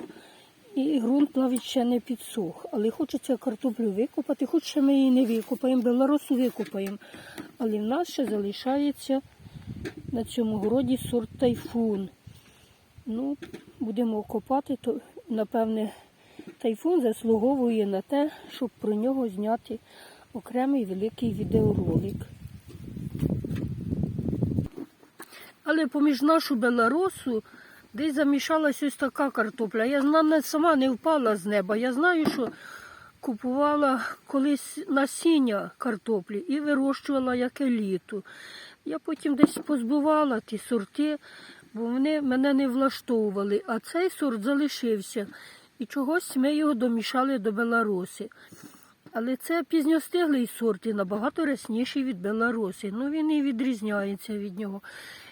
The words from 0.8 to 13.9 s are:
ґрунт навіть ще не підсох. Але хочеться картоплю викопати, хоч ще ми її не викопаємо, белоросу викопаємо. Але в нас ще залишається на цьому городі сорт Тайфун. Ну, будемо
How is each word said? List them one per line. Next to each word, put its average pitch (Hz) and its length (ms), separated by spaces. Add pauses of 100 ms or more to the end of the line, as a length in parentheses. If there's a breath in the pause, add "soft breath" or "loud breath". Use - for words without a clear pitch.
ґрунт 269 360
навіть 262 260
ще - 220
не 240 160
підсох. - 720
Але 226 180
хочеться 269 460
картоплю 226 540
викопати, 262 560
хоч 302 180
ще - 160
ми 277 140
її 269 160
не 254 140
викопаємо, 247 580
белоросу 269 520
викопаємо. 208 640 (600 loud breath)
Але 220 200
в 208 40
нас 269 260
ще - 160
залишається 262 960 (920 loud breath)
на 226 120
цьому 220 340
городі 240 400 (120)
сорт 233 280
Тайфун. 226 720 (960 soft breath)
Ну, 269 300 (440)
будемо 220 420